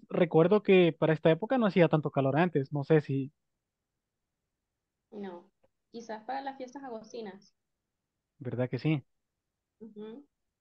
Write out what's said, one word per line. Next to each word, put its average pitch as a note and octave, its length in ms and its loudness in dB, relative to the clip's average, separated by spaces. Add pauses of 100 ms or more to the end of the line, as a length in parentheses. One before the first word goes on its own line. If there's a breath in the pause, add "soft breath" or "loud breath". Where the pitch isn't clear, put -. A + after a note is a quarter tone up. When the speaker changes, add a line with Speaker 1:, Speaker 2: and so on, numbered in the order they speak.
Speaker 1:
recuerdo F3 540 2
que F3+ 360 4
para D#3 140 2
esta D#3+ 180 2
época A3 260 0
no A3+ 100 2
hacía F3 220 4
tanto D3+ 220 -2
calor C3+ 260 0
antes. D#3 360 0
No C#3+ 100 -4
sé D#3 180 4
si C3+ 300 -6 (1800)
Speaker 2:
No, F#3+ 380 -14 (420)
quizás A3+ 340 -14
para C4+ 160 -8
las C4+ 160 -12
fiestas C4 260 -16
agostinas. A3 720 -16 (840)
Speaker 1:
¿Verdad B2 300 -6
que C3 100 -6
sí? D3+ 260 -2 (720)
Speaker 2:
Ujú. A3 440 -18 (380)